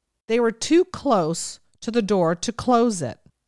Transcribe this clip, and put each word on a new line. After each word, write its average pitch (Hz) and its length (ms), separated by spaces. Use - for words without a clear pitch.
"They 226 140
were 226 120
too 320 320
close 180 760
to 226 120
the 233 100
door 185 320
to 226 180
close 233 480
it. 123 200